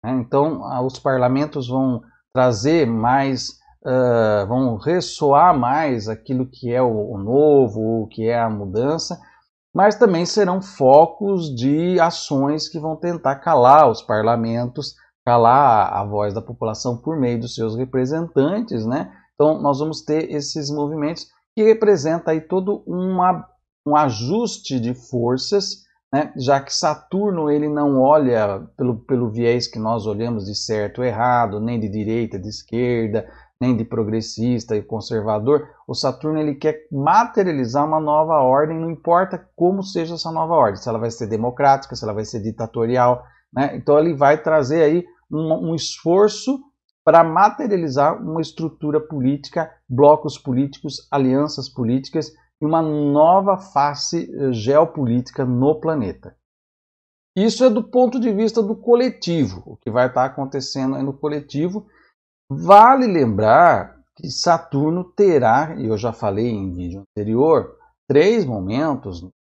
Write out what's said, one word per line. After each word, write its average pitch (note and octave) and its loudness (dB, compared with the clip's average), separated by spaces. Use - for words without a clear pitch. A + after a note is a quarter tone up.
né? A#2+ -6
Então, C#3 -2
ah, B2 -8
os C3 -6
parlamentos C3 -2
vão B2+ -2
trazer B2+ 2
mais, B2+ -2
eh, A#2 2
vão B2 -2
ressoar D#3 2
mais B2+ -2
aquilo B2+ -6
que B2 -10
é B2 0
o, A2 -2
o G2+ -10
novo, A2+ 2
o G#2+ -12
que A2 -6
é A#2 0
a A2+ 0
mudança, A2 -4
mas G3+ 2
também F#3 2
serão F#3+ 0
focos D#3+ 4
de D#3 0
ações D3+ -2
que E3 -10
vão D#3 -6
tentar E3 -4
calar C#3 6
os - -4
parlamentos, A#2 -2
calar A#2 4
a, G2 -4
a G2+ -4
voz G#2 -4
da A2 -6
população A#2 -6
por D#3 -6
meio A#2+ 0
dos A#2+ -8
seus A2+ -4
representantes, C3+ -2
né? D3 -6
Então, D3+ 2
nós C#3+ 0
vamos D3+ -6
ter D#3 -4
esses C#3+ -8
movimentos D3+ -6
que G#3+ 0
representa F#3 2
aí D#3+ 0
todo F#3 -4
uma, F3+ -2
um D3 2
ajuste C#3 -2
de A#2+ -4
forças, B2+ -4
né? D3 -2
Já C#3 2
que - -14
Saturno, E3+ -2
ele D3 0
não D3 0
olha A#2+ 2
pelo, B2 -4
pelo B2 -2
viés A#2 0
que - -12
nós A2 -4
olhamos A2 -4
de G2+ -10
certo G#2 -6
ou B2 -4
errado, A#2 0
nem A#2 -4
de G#2+ -4
direita, G#2+ -4
de G2 -12
esquerda, A2+ -4
nem B2 0
de A2 -2
progressista A2 -4
e G#2 -2
conservador. A2 -2
O A#2+ -8
Saturno, D3+ -4
ele D3+ -2
quer D#3 -4
materializar D3 0
uma D#3 0
nova D#3 2
ordem, D3 2
não E3 -4
importa F3 -2
como F#3 0
seja E3+ -6
essa E3 -8
nova D#3+ -2
ordem, A2 4
se - -8
ela A2+ -4
vai A2+ -4
ser A2+ -10
democrática, B2 0
se - -12
ela G#2+ -6
vai A2 -6
ser A2 -10
ditatorial, A#2 -2
né? C#3 -4
Então D3 2
ele E3 2
vai C#3+ 2
trazer D#3 0
aí E3 2
um, D#3+ -4
um E3 -2
esforço G#3 0
para E3 6
materializar E3 0
uma E3 -6
estrutura D#3 -4
política, C#3+ -4
blocos C#3+ 4
políticos, C#3 -6
alianças C#3 0
políticas C3 -4
e D3+ -4
uma D#3+ 2
nova D#3 2
face, D3 -4
eh, C3+ -4
geopolítica C3 0
no C3 0
planeta. B2+ -6
Isso A3 0
é B3+ 8
do G#3+ -2
ponto B3+ 0
de A3+ 0
vista A3 0
do G#3+ -2
coletivo, E3+ 0
o - -20
que - -10
vai B2 0
estar B2+ 0
acontecendo C3+ -6
aí C3+ -6
no C#3 -6
coletivo. D3+ -6
Vale G#3 6
lembrar B2 4
que - -14
Saturno E3 -2
terá, D#3 2
e C3+ -6
eu A2 -2
já A2 -4
falei G#2+ -2
em F#2+ -6
vídeo F2+ -10
anterior, A2+ 0
três F#3+ 4
momentos G2+ -6